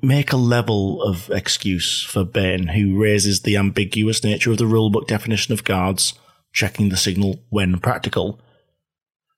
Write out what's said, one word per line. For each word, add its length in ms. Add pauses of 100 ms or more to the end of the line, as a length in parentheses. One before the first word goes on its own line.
make 300
a 60
level 640
of 260
excuse 760
for 200
Ben, 460
who 300
raises 420
the 160
ambiguous 680
nature 280
of 60
the 60
rulebook 440
definition 460
of 120
guards 480 (400)
checking 360
the 80
signal 520
when 300
practical. 600 (960)